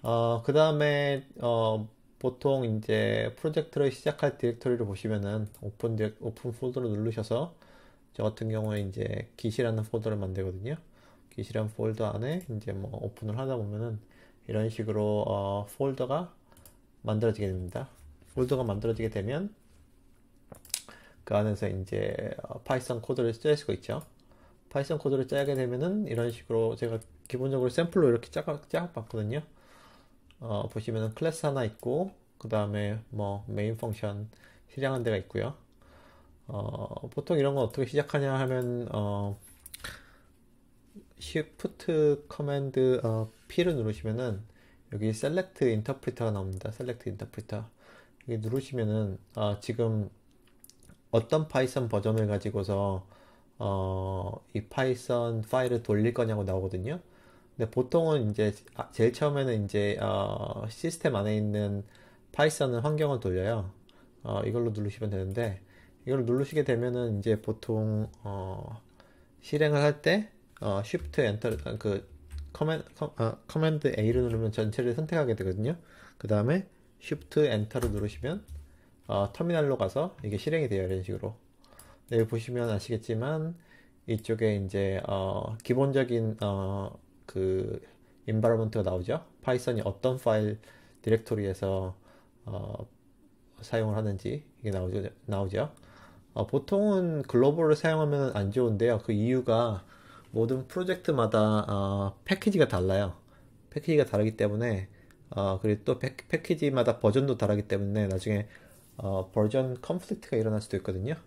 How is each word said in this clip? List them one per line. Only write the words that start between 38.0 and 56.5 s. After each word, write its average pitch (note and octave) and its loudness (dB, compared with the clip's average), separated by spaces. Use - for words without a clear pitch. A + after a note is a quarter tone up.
하면, B2 -2
어, G2+ -2
Shift D3+ 0
커맨드, C3+ 2
어, A2 0
P를 F3 2
누르시면은 A2 -2
여기 A2 0
셀렉트 D#3 -2
인터프리터가 A#2 0
나옵니다. F#2+ -6
셀렉트 B2 -8
인터프리터. A2 -8
여기 A#2 -2
누르시면은, A2 -2
아, G#2 0
지금 A2 0
어떤 D#3 2
파이썬 C3 0
버전을 A2 2
가지고서, G2+ 0
어, F#2+ -4
이 G#2 -2
파이썬 A#2+ 0
파일을 B2 0
돌릴 A2 4
거냐고 A2 0
나오거든요. F#2+ -2